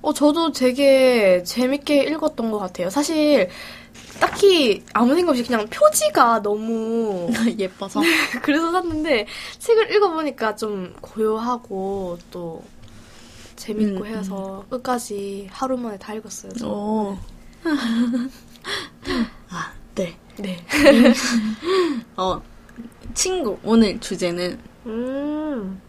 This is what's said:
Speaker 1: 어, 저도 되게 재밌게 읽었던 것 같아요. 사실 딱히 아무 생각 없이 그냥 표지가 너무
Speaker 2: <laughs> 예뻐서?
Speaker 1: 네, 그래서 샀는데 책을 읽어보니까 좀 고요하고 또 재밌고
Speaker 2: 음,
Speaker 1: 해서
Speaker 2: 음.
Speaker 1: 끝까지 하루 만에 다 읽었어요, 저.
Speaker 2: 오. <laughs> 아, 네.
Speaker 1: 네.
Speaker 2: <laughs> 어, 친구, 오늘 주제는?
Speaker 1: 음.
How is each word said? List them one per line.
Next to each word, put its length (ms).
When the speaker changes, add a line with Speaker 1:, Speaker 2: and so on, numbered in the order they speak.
Speaker 1:
어, 120
저도 400
되게 920
재밌게 600
읽었던 480
것 80
같아요. 300
사실 580
딱히 720
아무 240
생각 160
없이 120
그냥 240
표지가 720
너무 880
Speaker 2:
<laughs> 160
예뻐서? 420
Speaker 1:
네, 60
그래서 280
샀는데 560
책을 360
읽어보니까 640
좀 440
고요하고 1160
또 320
재밌고 480
Speaker 2:
음, 20
Speaker 1:
해서 580
Speaker 2:
음. 60
Speaker 1:
끝까지 800
하루 260
만에 220
다 160
읽었어요, 440
저. 100
Speaker 2:
오. 500
<laughs> 40
아, 220
네. 220
Speaker 1:
네. 280
Speaker 2:
<laughs> 800
어, 240
친구, 480
오늘 380
주제는? 580
Speaker 1:
음. 1000